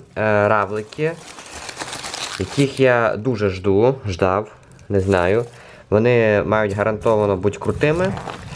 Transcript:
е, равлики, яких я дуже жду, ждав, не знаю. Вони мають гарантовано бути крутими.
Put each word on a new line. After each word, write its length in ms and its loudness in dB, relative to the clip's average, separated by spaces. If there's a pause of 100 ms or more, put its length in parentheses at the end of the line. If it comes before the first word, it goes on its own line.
(160)
е, 320 2
равлики, 640 -2 (1300)
яких 420 -2
я 360 4
дуже 340 -2
жду, 440 2 (140)
ждав, 400 0 (400)
не 120 2
знаю. 440 2 (460)
Вони 520 4
мають 300 0
гарантовано 640 0
бути 220 -2
крутими. 540 0 (420)